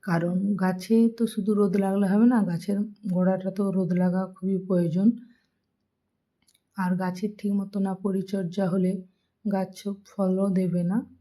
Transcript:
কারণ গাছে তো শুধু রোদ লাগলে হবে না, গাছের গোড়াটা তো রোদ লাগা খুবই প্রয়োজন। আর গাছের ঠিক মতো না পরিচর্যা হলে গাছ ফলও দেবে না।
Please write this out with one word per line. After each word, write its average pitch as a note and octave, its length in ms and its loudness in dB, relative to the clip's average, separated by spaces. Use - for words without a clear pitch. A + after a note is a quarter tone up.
কারণ F3 320 0
গাছে F#3 420 0
তো A3+ 180 -4
শুধু G#3+ 280 -4
রোদ G3+ 220 2
লাগলে G3 300 2
হবে G#3 200 4
না, B3 160 4
গাছের F3 360 -2
গোড়াটা F#3 420 0
তো G3+ 200 -4
রোদ F3+ 220 0
লাগা F3+ 340 2
খুবই F#3+ 320 -4
প্রয়োজন। F#3 500 2
আর F#3 200 0
গাছের F#3 400 -4
ঠিক G3+ 160 -4
মতো G3+ 260 -2
না G3 160 0
পরিচর্যা F#3+ 720 -4
হলে F#3 240 2
গাছ F#3+ 320 -2
ফলও F#3+ 460 0
দেবে F3+ 340 0
না। F#3 140 0